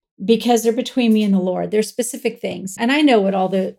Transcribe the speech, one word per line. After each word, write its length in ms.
because 380
they're 100
between 400
me 120
and 100
the 60
Lord. 300
They're 120
specific 580
things. 380
And 140
I 80
know 200
what 140
all 140
the 300